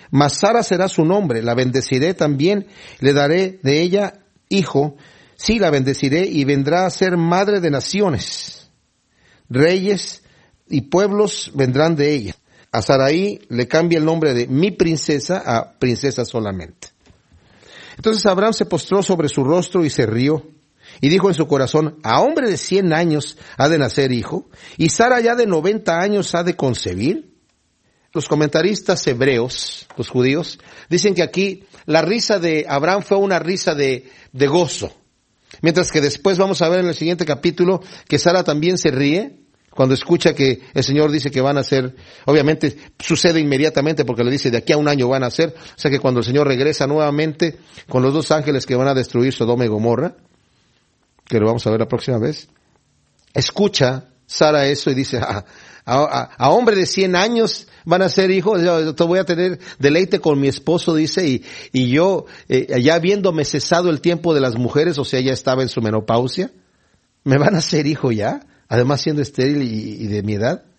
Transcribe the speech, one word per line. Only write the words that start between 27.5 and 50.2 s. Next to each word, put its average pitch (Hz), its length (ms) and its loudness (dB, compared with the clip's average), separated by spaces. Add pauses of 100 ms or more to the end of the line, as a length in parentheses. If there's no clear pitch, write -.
Los 151 140 -4
comentaristas 165 800 0
hebreos, 131 800 0 (120)
los 120 100 -6
judíos, 135 500 0 (300)
dicen 185 260 2
que 175 80 0
aquí 190 420 -2 (200)
la 160 160 2
risa 202 380 0
de 160 280 0
Abraham 160 360 0
fue 196 160 0
una 196 200 2
risa 165 360 -2
de, 135 360 -2 (220)
de 131 140 2
gozo. 147 440 0 (720)
Mientras 165 320 0
que 156 80 2
después 156 380 0
vamos 190 240 0
a 160 80 2
ver 180 100 2
en 180 60 -2
el 165 80 -2
siguiente 165 320 -4
capítulo 175 560 0 (260)
que 147 100 2
Sara 180 240 4
también 160 360 0
se 165 120 0
ríe 143 480 -2 (320)
cuando 131 240 2
escucha 170 400 2
que 135 260 0 (140)
el 135 100 0
Señor 147 260 2
dice 143 200 -2
que 127 100 -2
van 139 160 2
a 139 60 0
ser, 127 340 -2 (300)
obviamente 147 500 2 (220)
sucede 165 420 0
inmediatamente 147 640 0
porque 117 180 -4
le 120 80 0
dice, 135 200 -2
"De 117 80 0
aquí 151 160 0
a - 20 2
un 147 120 0
año 139 200 0
van 131 160 0
a 120 60 -2
ser", 160 260 -2
o - 220 -20
sea 147 120 -2
que 139 80 0
cuando 127 220 0
el 107 60 -2
Señor 139 200 2
regresa 139 400 0
nuevamente 151 720 -2 (320)
con 131 140 0
los 131 100 2
dos 151 180 -2
ángeles 147 360 0
que 131 100 -2
van 131 120 2
a 139 60 0
destruir 127 380 0
Sodoma 120 320 0
y 117 40 0
Gomorra, 113 460 0 (1120)